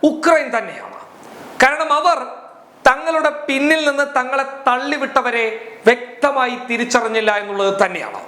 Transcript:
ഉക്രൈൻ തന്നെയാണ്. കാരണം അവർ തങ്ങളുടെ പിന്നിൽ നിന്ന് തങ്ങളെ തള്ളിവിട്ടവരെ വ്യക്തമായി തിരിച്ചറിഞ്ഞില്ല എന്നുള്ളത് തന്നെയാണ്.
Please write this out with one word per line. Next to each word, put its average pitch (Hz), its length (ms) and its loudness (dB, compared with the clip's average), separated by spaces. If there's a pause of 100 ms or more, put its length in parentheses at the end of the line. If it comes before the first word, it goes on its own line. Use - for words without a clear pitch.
ഉക്രൈൻ 302 560 2
തന്നെയാണ്. - 360 -10 (680)
കാരണം 302 300 2
അവർ 311 340 2 (600)
തങ്ങളുടെ 311 440 2
പിന്നിൽ 294 580 0
നിന്ന് 277 300 0
തങ്ങളെ 262 240 -2
തള്ളിവിട്ടവരെ 254 1300 -2 (140)
വ്യക്തമായി 247 720 0 (120)
തിരിച്ചറിഞ്ഞില്ല 220 680 0
എന്നുള്ളത് 196 480 0
തന്നെയാണ്. 120 440 -6